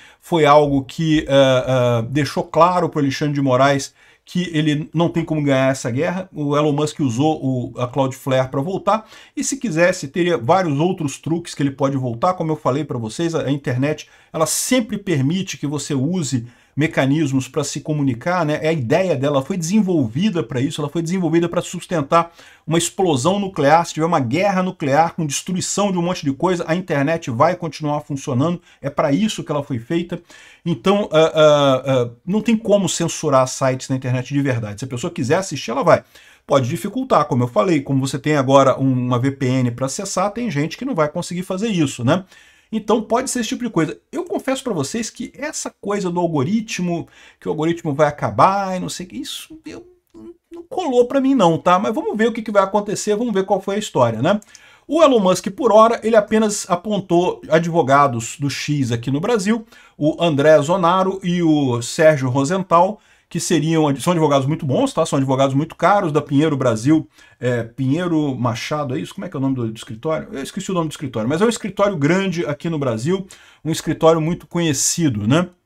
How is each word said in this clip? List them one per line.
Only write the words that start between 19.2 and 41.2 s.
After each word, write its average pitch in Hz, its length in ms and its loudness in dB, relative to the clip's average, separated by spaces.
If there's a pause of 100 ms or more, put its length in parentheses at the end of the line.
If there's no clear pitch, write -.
foi 196 160 -6
desenvolvida 170 840 0
pra 127 200 -4
isso, 156 180 -2
ela 143 100 -4
foi 170 120 -4
desenvolvida 170 480 2
pra 170 120 -2
sustentar - 720 0 (340)
uma 160 120 0
explosão 170 600 0
nuclear. 170 480 2
Se - 80 -12
tiver 156 120 -2
uma 170 160 0
guerra 180 420 0
nuclear 151 500 0
com 160 120 -4
destruição 185 680 -4
de 180 60 -2
um 170 40 0
monte 180 220 -4
de 139 80 -2
coisa, 170 340 0
a 160 80 -2
internet 165 560 -2
vai 151 280 2
continuar 151 420 -6
funcionando, 147 600 -2 (200)
é 139 80 -6
pra 156 220 0
isso 190 320 -2
que - 80 -8
ela 147 100 -2
foi 127 180 -6
feita. 170 420 -6 (440)
Então, 190 460 0
ah, 156 240 6
ah, 143 500 6
ah, 127 240 2 (160)
não 208 140 0
tem 220 160 2
como 196 320 2
censurar 147 640 2
sites 131 400 -2
na 135 80 -2
internet 127 360 -4
de 143 80 0
verdade. 110 380 -4
Se 135 60 -8
a - 20 -8
pessoa 131 240 -6
quiser 156 280 0
assistir, 185 320 -8
ela 262 120 -2
vai. 143 180 6 (460)
Pode 131 220 2
dificultar, 190 560 0
como 123 180 0
eu 120 60 -2
falei, 185 320 2
como 135 260 -2
você 143 100 -6
tem 151 200 0
agora 139 420 4
um, 135 140 2
uma 123 260 0
V 139 120 0
P 139 140 -4
N 127 260 0
pra 131 160 -6
acessar, 185 440 -4
tem 233 180 -6
gente 147 280 -4
que 240 80 -8
não 269 100 -4
vai 151 140 0
conseguir 175 340 -6